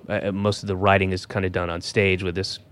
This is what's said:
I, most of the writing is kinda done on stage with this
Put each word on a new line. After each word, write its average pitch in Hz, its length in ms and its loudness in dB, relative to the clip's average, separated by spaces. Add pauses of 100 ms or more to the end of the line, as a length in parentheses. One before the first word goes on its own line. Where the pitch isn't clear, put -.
I, 101 240 -2
most 101 320 0
of 104 40 -8
the 95 80 -2
writing 98 360 4
is 92 160 -4
kinda 95 240 -2
done 90 180 -2
on 85 120 -6
stage 98 420 2
with 87 100 -4
this 95 240 -6 (140)